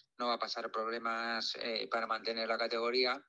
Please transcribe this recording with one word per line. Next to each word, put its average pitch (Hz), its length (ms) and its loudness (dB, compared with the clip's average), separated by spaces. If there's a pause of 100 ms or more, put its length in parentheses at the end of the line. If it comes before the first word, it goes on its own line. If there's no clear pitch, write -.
(180)
no 120 80 0
va 120 80 4
a 113 40 -2
pasar 113 320 -4
problemas, 113 920 0
eh, 110 300 -2
para 113 160 0
mantener 113 420 -2
la 113 100 2
categoría 120 720 2